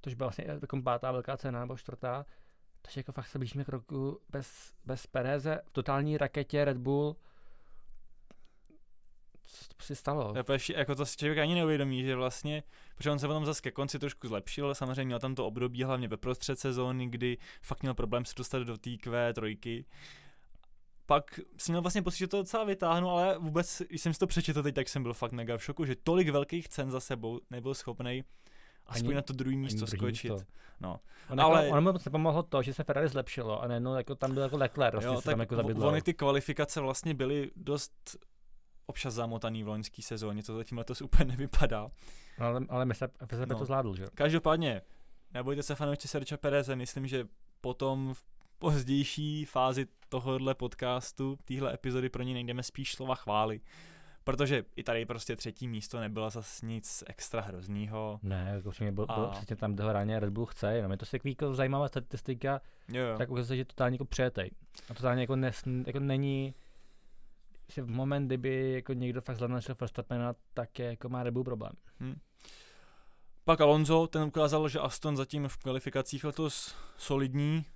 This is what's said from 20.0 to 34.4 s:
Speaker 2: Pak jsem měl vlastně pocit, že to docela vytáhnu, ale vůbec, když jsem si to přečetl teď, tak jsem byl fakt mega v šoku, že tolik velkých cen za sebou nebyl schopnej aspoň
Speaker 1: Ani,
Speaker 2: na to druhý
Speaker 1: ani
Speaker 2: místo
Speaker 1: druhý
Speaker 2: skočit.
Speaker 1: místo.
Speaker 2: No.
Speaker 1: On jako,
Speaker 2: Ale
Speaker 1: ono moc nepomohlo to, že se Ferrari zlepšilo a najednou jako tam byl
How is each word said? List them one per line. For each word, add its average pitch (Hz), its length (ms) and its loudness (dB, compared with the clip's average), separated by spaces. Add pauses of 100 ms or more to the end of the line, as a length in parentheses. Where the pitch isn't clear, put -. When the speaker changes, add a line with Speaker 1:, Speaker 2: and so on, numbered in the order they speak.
Speaker 2:
Pak - 340 2 (180)
jsem - 160 0
měl 175 80 2
vlastně 180 200 2
pocit, - 160 0
že 185 100 -2
to 196 100 0
docela 208 260 0
vytáhnu, 180 460 2
ale 175 300 4
vůbec, 170 500 0
když 165 120 -6
jsem 165 120 2
si - 60 -4
to 185 80 4
přečetl 151 360 2
teď, 139 120 2
tak 131 140 0
jsem 135 140 -2
byl 120 100 -2
fakt 117 180 -2
mega 117 260 -2
v - 60 -6
šoku, 147 220 -2
že 131 100 0
tolik 170 340 4
velkých 143 400 0
cen 135 220 -2
za 127 80 0
sebou 117 400 -4 (100)
nebyl 123 240 -4
schopnej 123 500 -4 (640)
aspoň 117 220 -2
Speaker 1:
Ani, 139 80 2
Speaker 2:
na 139 60 2
to 139 120 -6
druhý 131 220 0
Speaker 1:
ani 135 80 0
Speaker 2:
místo 107 220 0
Speaker 1:
druhý 107 300 0
Speaker 2:
skočit. 113 160 -4
Speaker 1:
místo. 98 160 -4 (320)
Speaker 2:
No. 92 200 -6 (300)
Speaker 1:
On 131 100 0
jako, 160 120 10
Speaker 2:
Ale 156 160 8
Speaker 1:
ono 147 140 8
moc 180 240 6
nepomohlo 156 380 4
to, 139 180 2
že 127 120 0
se 143 100 -4
Ferrari 147 240 2
zlepšilo 123 540 -2
a 120 60 -2
najednou 123 280 0
jako 131 200 -2
tam 131 180 0
byl 135 100 2